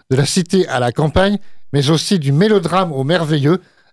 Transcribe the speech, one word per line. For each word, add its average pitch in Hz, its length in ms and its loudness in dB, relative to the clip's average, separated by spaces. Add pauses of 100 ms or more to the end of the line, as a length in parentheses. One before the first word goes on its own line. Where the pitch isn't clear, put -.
(120)
de 131 40 0
la 139 120 2
cité 185 400 0
à 131 120 -2
la 120 120 0
campagne, 185 480 0 (340)
mais 139 160 0
aussi 165 300 2
du 139 120 -2
mélodrame 180 600 2
au 135 120 -4
merveilleux, 156 560 0 (340)